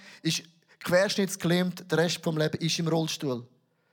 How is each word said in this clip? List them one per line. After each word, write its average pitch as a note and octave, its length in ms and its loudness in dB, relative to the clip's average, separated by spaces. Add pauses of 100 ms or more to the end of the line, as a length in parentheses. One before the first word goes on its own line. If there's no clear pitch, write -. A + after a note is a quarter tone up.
(220)
ist E3 220 -2 (380)
querschnittsgelähmt, F3+ 1120 0
der D#3 60 2
Rest E3 260 0
vom D#3+ 140 -2
Leben D3+ 240 -2
ist E3 160 -2
im E3+ 100 -2
Rollstuhl. D#3 600 -2 (460)